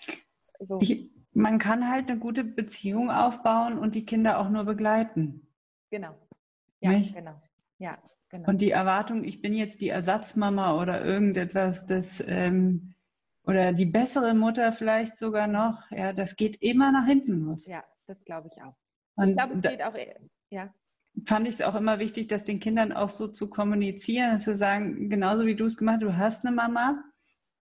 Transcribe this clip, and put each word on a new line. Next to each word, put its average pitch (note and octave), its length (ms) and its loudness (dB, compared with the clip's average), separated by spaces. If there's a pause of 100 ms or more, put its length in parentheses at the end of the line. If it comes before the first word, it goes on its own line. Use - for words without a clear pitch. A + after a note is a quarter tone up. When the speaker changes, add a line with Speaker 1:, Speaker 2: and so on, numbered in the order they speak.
(600)
Speaker 1:
So. F#3+ 200 -4
Speaker 2:
Ich, - 300 0 (220)
man A3 260 4
kann A3+ 320 0
halt C4 200 -2
eine A#3 80 -2
gute A#3 260 -4
Beziehung A3 680 -4
aufbauen A3+ 680 2
und A3 160 0
die A3 120 -4
Kinder A3 320 2
auch G3 100 0
nur G#3+ 160 0
begleiten. G#3+ 880 0 (380)
Speaker 1:
Genau. F3+ 260 -10 (640)
Ja, F#3 120 2
Speaker 2:
Nicht? G3+ 220 2
Speaker 1:
genau. D#3+ 260 -16 (380)
Ja, F3+ 200 -12 (320)
genau. F3 180 -10
Speaker 2:
Und G3 120 2
die G#3 100 4
Erwartung, G3 540 0
ich - 180 -10
bin G#3 120 -2
jetzt G#3+ 260 -4
die G3 80 -2
Ersatzmama G3 920 0
oder F3 240 -2
irgendetwas, F#3 800 0
das, F#3 400 -2
ähm, F3+ 680 2 (500)
oder F#3 280 4
die F3+ 140 2
bessere A#3 480 2
Mutter A3+ 380 4
vielleicht A3+ 440 0
sogar G#3+ 300 -2
noch, A3 440 -2
ja, F#3+ 220 -4
das F#3+ 240 -4
geht G#3+ 260 -2
immer B3+ 300 4
nach C4+ 140 4
hinten B3+ 380 4
los. D#3+ 220 -6
Speaker 1:
Ja, F3 180 -12 (220)
das G3 180 -18
glaube E3 280 -12
ich - 100 -20
auch. C3+ 140 -20 (400)
Speaker 2:
Und G3 140 4
Speaker 1:
Ich F#3+ 60 4
glaube, B3+ 180 -2
es F#3 60 -2
Speaker 2:
da - 100 0
Speaker 1:
geht - 120 -6
auch, G#3+ 120 -4
e-, - 220 -12 (340)
ja. G3 240 -10 (520)
Speaker 2:
fand A3 220 2
ich's A3 120 -6
auch G3 140 0
immer G#3+ 240 0
wichtig, A3 300 -6
das G#3 160 -4
den G3+ 160 -4
Kindern A3 320 0
auch G3+ 180 -2
so G#3+ 180 -8
zu G#3 200 -8
kommunizieren, G#3 920 0
zu G#3 160 -2
sagen, G3+ 540 0
genauso G#3 360 2
wie A3 80 2
du's A3+ 220 -2
gemacht, A3 260 2
du G3 140 0
hast A3 300 0
eine A#3+ 80 0
Mama A#3+ 500 0 (560)